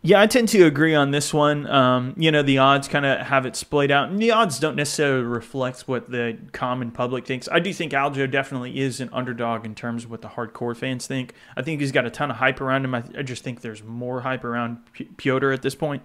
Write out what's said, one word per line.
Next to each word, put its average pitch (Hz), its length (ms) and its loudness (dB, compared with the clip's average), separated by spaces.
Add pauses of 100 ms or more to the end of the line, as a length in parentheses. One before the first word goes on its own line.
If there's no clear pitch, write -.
Yeah, 190 180 8
I 220 60 10
tend 226 220 4
to 196 140 8
agree 156 320 6
on 139 160 4
this 143 220 -2
one. 147 340 2
Um, 127 500 2
you 160 140 4
know, 147 100 4
the 139 160 4
odds 139 300 4
kinda 139 360 0
have 131 220 2
it 120 100 -8
splayed 143 360 0
out. 139 180 2
And 190 80 -4
the 226 140 4
odds 214 280 2
don't 151 180 0
necessarily 139 480 0
reflect 127 640 -6
what 123 220 -4
the 117 280 -4 (160)
common 127 360 -4
public 123 380 -4
thinks. 127 240 -6
I 170 80 2
do 180 140 -2
think 156 180 -6
Aljo 139 400 0
definitely 135 480 -4
is 127 220 -2
an 123 120 -8
underdog 117 520 -4
in 110 100 -10
terms 117 300 -8
of 117 60 -18
what 113 100 -12
the 107 80 -16
hardcore 120 460 -6
fans 131 300 -6
think. 131 280 -6 (220)
I - 60 -4
think 147 200 -4
he's 135 100 0
got 127 140 0
a 117 40 -6
ton 143 220 -6
of 117 60 -8
hype 131 240 0
around 131 240 0
him. 127 100 -2
I, 117 80 -4 (120)
I 143 80 -10
just 127 200 -10
think 123 180 -10
there's 107 220 -12
more 123 380 -8
hype 127 240 -6
around 117 340 -4 (140)
P-, - 100 -14 (140)
Piotr 135 340 2
at 131 100 -2
this 135 140 -4
point. 143 300 -6